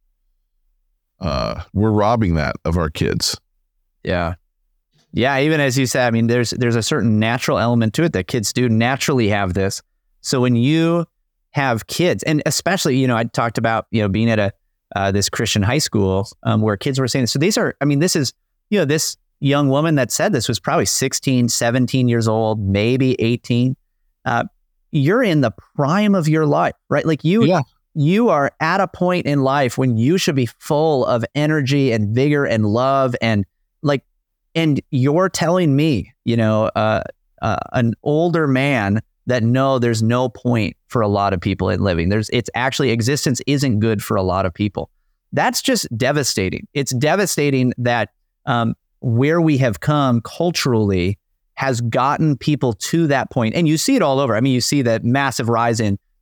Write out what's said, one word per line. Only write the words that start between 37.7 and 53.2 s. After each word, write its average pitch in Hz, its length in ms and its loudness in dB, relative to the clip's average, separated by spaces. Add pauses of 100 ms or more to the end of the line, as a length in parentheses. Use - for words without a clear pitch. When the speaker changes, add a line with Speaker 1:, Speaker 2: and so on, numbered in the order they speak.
Speaker 2:
an 117 220 0 (100)
older 160 420 0
man 131 560 0 (240)
that 120 160 0
no, 131 360 2
there's 117 240 0
no 123 260 2
point 120 480 -2 (120)
for 123 140 -2
a 104 60 0
lot 101 240 0
of 92 80 -2
people 95 300 -2
in 95 120 0
living. 87 280 0
There's, 107 200 0
it's 120 240 -2
actually, 131 360 -2
existence 120 560 0
isn't 131 340 0
good 110 220 0
for 110 140 -2
a 98 60 0
lot 95 240 0
of 90 80 -4
people. 101 360 -4 (420)
That's 196 300 -2
just 254 240 0 (100)
devastating. 123 800 -2
It's 139 200 -4
devastating 147 840 0
that, 120 320 -2 (360)
um, 117 280 0 (260)
where 135 400 2
we 156 180 2
have 123 220 0
come 135 400 2
culturally 107 960 0 (360)
has 131 260 -2
gotten 131 560 0
people 139 380 0
to 165 320 -2
that 131 240 0